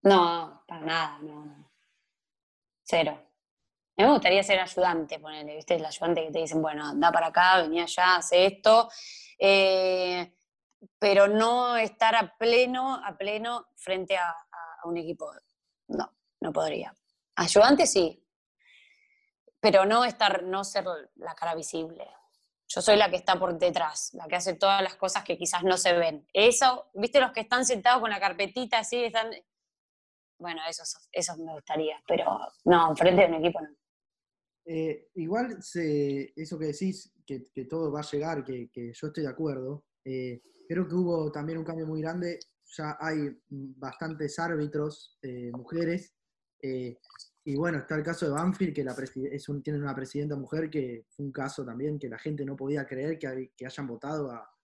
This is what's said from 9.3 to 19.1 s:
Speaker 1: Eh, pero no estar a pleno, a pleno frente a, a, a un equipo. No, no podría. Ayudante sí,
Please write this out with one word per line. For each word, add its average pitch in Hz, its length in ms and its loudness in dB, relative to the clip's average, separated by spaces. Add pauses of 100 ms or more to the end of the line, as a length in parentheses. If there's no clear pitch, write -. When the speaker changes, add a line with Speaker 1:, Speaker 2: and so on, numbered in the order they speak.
Speaker 1:
Eh, 185 960 2 (640)
pero 202 280 8
no 233 500 2
estar 226 380 2
a 220 240 0
pleno, 254 560 2 (100)
a 185 140 -10
pleno 214 480 -6 (100)
frente 185 400 -4
a, 175 140 -2
a, 165 540 -16
a 170 40 -8
un 170 80 -4
equipo. 160 340 -8 (580)
No, - 260 -6 (260)
no - 120 -6
podría. 160 420 -4 (400)
Ayudante 233 520 6
sí, - 380 0 (1400)